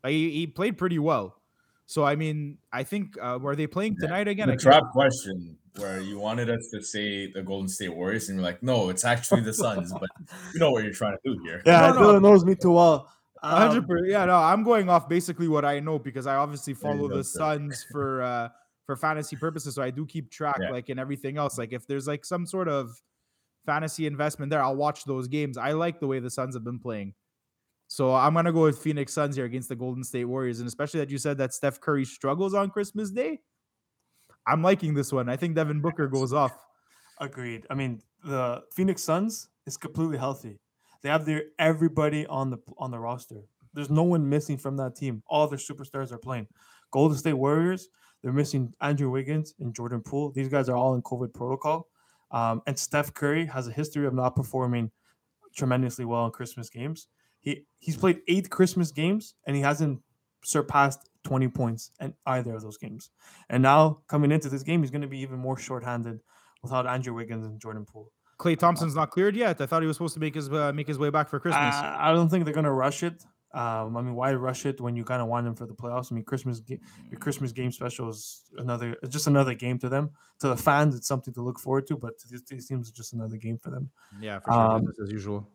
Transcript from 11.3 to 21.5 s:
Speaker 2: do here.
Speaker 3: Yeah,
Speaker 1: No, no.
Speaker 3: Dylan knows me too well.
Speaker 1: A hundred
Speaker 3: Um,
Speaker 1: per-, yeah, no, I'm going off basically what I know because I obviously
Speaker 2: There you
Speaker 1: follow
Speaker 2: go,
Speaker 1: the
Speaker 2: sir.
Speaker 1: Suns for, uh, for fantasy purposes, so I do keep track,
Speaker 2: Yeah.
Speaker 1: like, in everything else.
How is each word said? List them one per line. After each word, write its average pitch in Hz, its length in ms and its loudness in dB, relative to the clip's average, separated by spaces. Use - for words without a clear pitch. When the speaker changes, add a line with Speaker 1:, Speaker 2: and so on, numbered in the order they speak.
Speaker 2:
do 92 80 -8
here. 85 240 -8
Speaker 3:
Yeah, 170 260 12
Speaker 1:
No, - 20 6
no. 254 60 6
Speaker 3:
Dylan - 20 8
knows 196 220 12
me 185 100 6
too 180 180 4
well. 170 380 8
Speaker 1:
A 156 140 2
hundred 220 220 6
Speaker 3:
Um, 190 80 -2
Speaker 1:
per-, 175 180 0
yeah, 196 200 2
no, 180 120 6
I'm 175 260 6
going 214 260 4
off 170 200 4
basically 170 400 0
what 147 160 4
I 143 160 2
know 156 180 -2
because 131 300 -8
I 135 80 2
obviously 143 380 -2
Speaker 2:
There 147 180 -4
you 143 60 0
Speaker 1:
follow 143 100 -2
Speaker 2:
go, 131 80 -2
Speaker 1:
the 135 80 -2
Speaker 2:
sir. - 160 -8
Speaker 1:
Suns 147 500 -2
for, 135 320 -2
uh, 120 260 -4
for 139 100 -6
fantasy 151 380 -2
purposes, 143 400 -6
so 139 80 -4
I 131 80 -2
do 139 160 -8
keep 147 240 -10
track, 143 300 -4
Speaker 2:
Yeah. 92 100 -2
Speaker 1:
like, 127 200 -8
in 127 80 -6
everything 139 400 -6
else. 143 200 -4